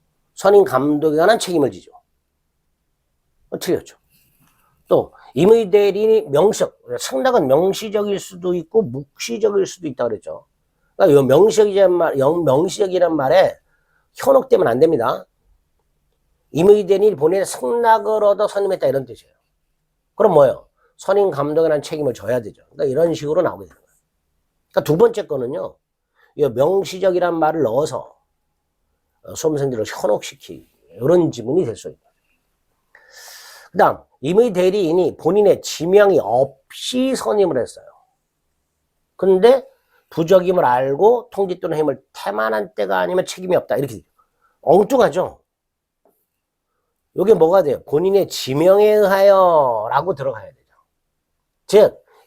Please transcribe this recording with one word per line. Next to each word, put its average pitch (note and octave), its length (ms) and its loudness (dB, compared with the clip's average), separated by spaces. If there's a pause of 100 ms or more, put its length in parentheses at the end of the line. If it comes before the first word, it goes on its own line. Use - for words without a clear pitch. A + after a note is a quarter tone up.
(360)
선임 G3 280 4
감독에 D3 540 0
관한 G3+ 220 2
책임을 D3 320 -2
지죠. F2 200 -20 (1600)
어, - 100 -10
틀렸죠. - 380 -6 (920)
또 - 260 -2 (200)
임의 G#3+ 380 2
대리인이 G#3 580 2
명시, E3 360 2 (340)
승낙은 B3+ 480 -2
명시적일 G3 720 -2
수도 F3+ 360 -10
있고 F3 260 -2
묵시적일 G3 840 -4
수도 E3+ 220 -14
있다 B2 200 -6
그랬죠. F#2 400 -12 (540)
그러니까 D3 180 6
요 C#3 40 4
명시적이란 G3 680 4
말, D#3+ 280 0
영-, D#3+ 240 0
명시적이란 E3+ 720 0
말에 C#3+ 420 2 (560)
현혹되면 A#3+ 540 0
안 A#2+ 120 0
됩니다. C#3+ 460 0 (1300)
임의대니 G3 640 2
본인의 E3+ 300 0
승낙을 A3+ 800 -2
얻어 G3+ 240 0
선임했다 G3 400 -4
이런 C3 180 -2
뜻이에요. - 280 -20 (840)
그럼 G#3+ 180 2
뭐예요? C#3 340 2 (300)
선임 G3 340 0
감독에 D3+ 380 -2
대한 D3 120 -2
책임을 D3 320 -6
져야 A#2+ 280 -6
되죠. G#2 200 -18 (100)
그러니까 D#3 140 -6
이런 D#3 300 0
식으로 D#3 260 -4
나오게 G2 240 -6
되는 - 100 -20
거예요. - 120 -20 (840)
그러니까 - 120 -2
두 D3+ 140 0
번째 A3 280 2
거는요. C3+ 500 -8 (600)
이 C#3+ 120 0
명시적이란 F3 840 0
말을 D#3 300 0
넣어서, B2 520 -4 (1080)
어, F#2 120 -18
수험생들을 C3+ 520 -4
현혹시키기, - 800 -8 (220)
이런 D#3 400 0
지문이 B2+ 340 -4
될 G#2+ 100 -8
수 - 140 -18
있다. - 100 -20 (1700)
그다음, F3 260 0 (220)
임의 G3+ 340 0
대리인이 F3+ 640 0
본인의 F#3+ 440 0
지명이 F#3+ 600 2
없이 C#3 920 -4
선임을 G3 440 -2
했어요. - 260 -10 (1300)
근데 G3 520 2 (420)
부적임을 F3 560 0
알고 C#3 640 0
통지 F3+ 300 -6
또는 D#3+ 160 -6
해임을 D3 340 -4
태만한 - 640 -6
때가 F#3+ 240 -2
아니면 F3+ 260 -2
책임이 F#3 300 -6
없다. A#2+ 220 -2
이렇게 A2+ 260 -8 (580)
엉뚱하죠? F3+ 800 0 (1800)
요게 G3 200 4
뭐가 E3+ 280 2
돼요? B2+ 220 -4
본인의 G3 420 0
지명에 F#3 580 2
의하여라고 F3+ 1300 2
들어가야 A2+ 340 -10
되죠. - 260 -20 (920)
즉, - 380 4 (220)